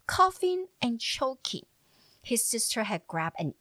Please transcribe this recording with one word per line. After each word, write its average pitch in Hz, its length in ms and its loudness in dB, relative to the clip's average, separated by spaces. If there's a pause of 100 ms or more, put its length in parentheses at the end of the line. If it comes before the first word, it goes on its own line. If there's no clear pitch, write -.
coughing 370 600 4 (160)
and 233 180 0
choking. - 640 -4 (560)
His - 240 0
sister 220 400 0
had 202 220 -4
grabbed 165 340 -2
an 151 200 -2